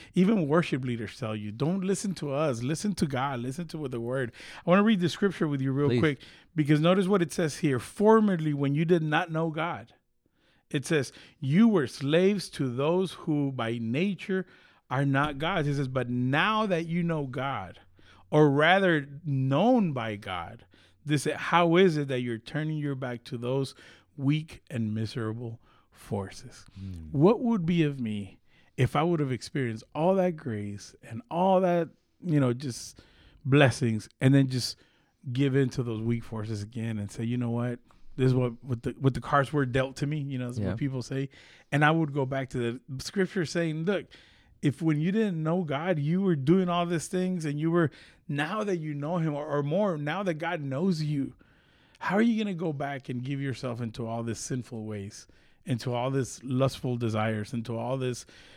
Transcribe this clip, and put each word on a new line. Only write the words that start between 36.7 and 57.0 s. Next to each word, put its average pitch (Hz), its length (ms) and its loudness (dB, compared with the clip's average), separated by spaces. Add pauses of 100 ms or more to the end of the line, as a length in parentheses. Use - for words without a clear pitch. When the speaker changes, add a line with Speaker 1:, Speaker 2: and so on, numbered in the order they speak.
Speaker 1:
and 101 140 -6
say, 117 120 -8
"You 120 140 -2
know 120 140 -2
what? 120 280 -4 (360)
This 131 120 2
is 131 60 4
what, 123 200 2 (100)
what 123 200 -6
the, 123 160 -4
what 135 140 4
the 123 80 -6
cards 139 320 0
were 143 120 2
dealt 131 320 -2
to 143 100 -4
me," 151 120 -4
you 139 180 -6
know, 127 100 -6
that's 120 120 -8
Speaker 2:
Yeah. 98 100 -2
Speaker 1:
what 101 80 -4
people 131 240 -4
say. 135 280 -6 (420)
And 147 120 4
I 151 80 6
would 160 220 0
go 139 120 0
back 135 260 -6
to 120 280 -2 (100)
the 131 140 -10
scripture 185 420 -2
saying, 160 400 -2
"Look, 190 200 -2 (560)
if 147 200 0
when 160 180 2
you 170 120 2
didn't 202 300 0
know 170 220 0
God, 151 360 -2
you 160 220 2
were 185 140 4
doing 175 340 4
all 175 160 0
these 170 220 -2
things, 185 380 -2
and 147 140 -2
you 160 100 0
were, 165 220 4 (360)
now 156 360 -2
that 196 140 -2
you 156 180 -6
know 147 220 -4
him, 160 180 0
or, 147 100 -6
or 147 160 0
more, 170 380 0
now 156 240 -4
that 175 120 0
God 165 260 -4
knows 156 420 0
you, 143 300 -2 (640)
how - 160 -2
are 214 60 4
you 226 220 2
gonna 202 120 -4
go 165 180 -4
back 139 360 -6
and 123 140 -4
give 139 180 -4
yourself 123 400 -6
into 117 260 -6
all 117 160 -6
these 117 160 -6
sinful 120 460 -8
ways, 104 420 -10 (380)
into 123 280 -4
all 123 160 -2
this 135 340 -4
lustful 127 540 0
desires, 110 560 -2